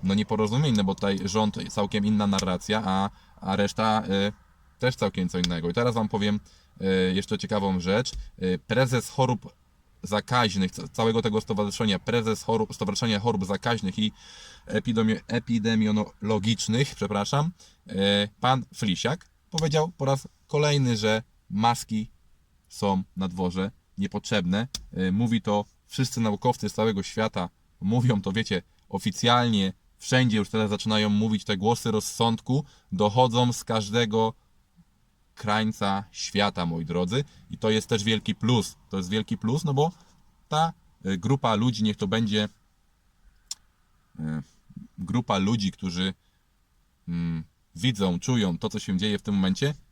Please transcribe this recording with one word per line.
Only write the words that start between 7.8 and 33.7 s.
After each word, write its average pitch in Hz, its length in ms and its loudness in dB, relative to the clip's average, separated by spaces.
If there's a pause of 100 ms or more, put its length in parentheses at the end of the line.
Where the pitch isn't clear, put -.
rzecz. 90 320 0 (260)
E, 92 200 -2
prezes 120 520 0
chorób 123 440 -2 (480)
zakaźnych, 101 720 0
ca-, - 160 -12
całego 113 340 0
tego 107 180 0
stowarzyszenia, 104 580 -2
prezes 110 440 -2
chorób, 110 320 0
Stowarzyszenia 104 460 -2
Chorób 107 240 0
Zakaźnych 98 540 -2
i 107 140 0 (540)
epidemi-, 110 640 0
Epidemiologicznych, 110 1700 0
przepraszam, 104 560 -2 (380)
e, - 60 -14 (460)
pan 127 240 2 (100)
Flisiak 113 520 -2 (240)
powiedział 160 460 0
po 139 80 -6
raz 135 240 -2 (180)
kolejny, 147 500 2
że 110 260 2 (280)
maski 110 600 0 (580)
są 95 340 0 (140)
na 95 120 -2
dworze 92 420 -4 (280)
niepotrzebne. 101 680 -2 (240)
E, 92 200 -2
mówi 110 300 2
to 104 220 0 (220)
wszyscy - 340 -4
naukowcy 107 480 0
z - 60 -8
całego 107 280 0
świata, 104 460 -2 (320)
mówią 113 420 2
to, 98 100 -2
wiecie, 101 300 -2 (260)
oficjalnie, 110 840 2 (260)
wszędzie 127 380 2
już 101 140 0
teraz 107 200 0
zaczynają 107 380 0
mówić 107 360 2
te 104 120 -2
głosy 113 340 0
rozsądku, 117 720 0 (280)
dochodzą 117 600 4
z - 120 -6
każdego 110 720 0 (1000)